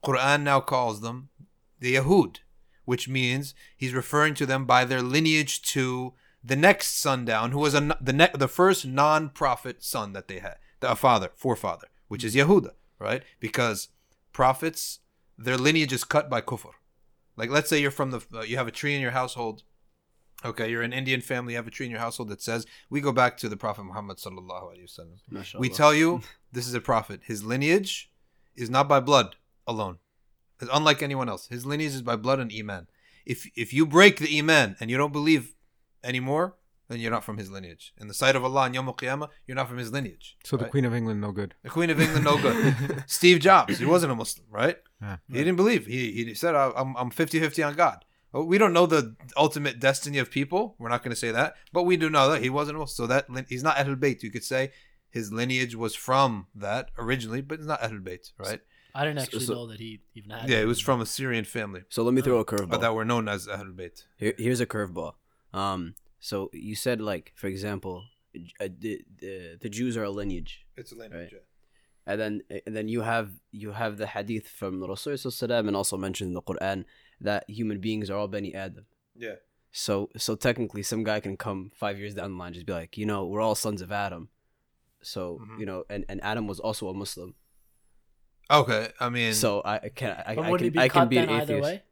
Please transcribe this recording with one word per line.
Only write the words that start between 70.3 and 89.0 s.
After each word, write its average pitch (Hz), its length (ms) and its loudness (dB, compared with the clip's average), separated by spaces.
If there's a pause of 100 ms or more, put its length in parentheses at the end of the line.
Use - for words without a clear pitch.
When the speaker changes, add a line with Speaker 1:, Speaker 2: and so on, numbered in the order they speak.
Speaker 1:
It's 120 160 -18
a - 40 -20
lineage, 98 360 -16
Speaker 2:
Right. - 0 -
Speaker 1:
yeah. 98 60 -20 (720)
Speaker 2:
And 104 120 -2
then, 104 220 -4 (240)
and 110 100 -8
then 107 120 -4
you 113 140 -2
have, 113 280 -2 (200)
you 104 220 -12
have 107 260 -6
the 107 80 -4
hadith 107 400 -6
from 95 340 -8
the 92 80 -6
Rasul 101 260 -6
sallallahu 131 120 -8 (180)
alaihi 117 40 -4
wasallam 117 200 0
and 101 80 0
also 98 200 -2
mentioned 95 320 -6
in 90 60 -6
the 87 80 -8
Quran 95 420 -4 (360)
that 101 300 -4
human 104 300 -4
beings 107 300 -4
are 98 60 -4
all 104 120 -4
Bani 101 260 -8
Adam. 95 320 -12 (300)
Speaker 1:
Yeah. 110 200 -12 (360)
Speaker 2:
So, 101 440 -2
so 113 200 -2
technically, 113 480 -2
some 113 180 -2
guy 107 180 -2
can 98 160 -8
come 95 380 -8
five 101 240 -6
years 101 160 -12
down 98 180 -8
the 90 60 -10
line, 87 140 -12
just 87 140 -16
be 98 60 -6
like, 90 240 -8
"You 107 100 -6
know, 98 200 -2
we're 104 140 -4
all 110 160 2
sons 104 260 -4
of 90 80 -14
Adam." 95 380 -6 (720)
So, 90 400 -10
Speaker 1:
Mm-hmm. 107 180 -16
Speaker 2:
you 104 60 -8
know, 92 240 -8
and, 104 180 -6
and 98 140 -10
Adam 107 240 -4
was 98 140 -8
also 107 280 -6
a 95 60 -8
Muslim. 92 400 -12 (1160)
Speaker 1:
Okay, 117 400 4 (100)